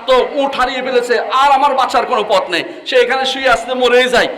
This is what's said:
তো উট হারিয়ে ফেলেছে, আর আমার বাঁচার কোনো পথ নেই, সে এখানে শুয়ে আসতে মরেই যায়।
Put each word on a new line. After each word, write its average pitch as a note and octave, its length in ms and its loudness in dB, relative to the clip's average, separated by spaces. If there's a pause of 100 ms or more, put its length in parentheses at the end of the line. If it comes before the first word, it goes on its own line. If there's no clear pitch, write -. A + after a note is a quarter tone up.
তো B3+ 280 2
উট C#4 220 -2
হারিয়ে B3+ 260 -2
ফেলেছে, A#3+ 380 0
আর C4+ 320 2
আমার C4+ 220 2
বাঁচার B3+ 320 -2
কোনো A3 220 -2
পথ F#3+ 220 0
নেই, E3 140 -2 (220)
সে C4+ 100 0
এখানে B3+ 300 2
শুয়ে C4 220 -2
আসতে B3+ 260 0
মরেই B3 340 2
যায়। G#3+ 300 2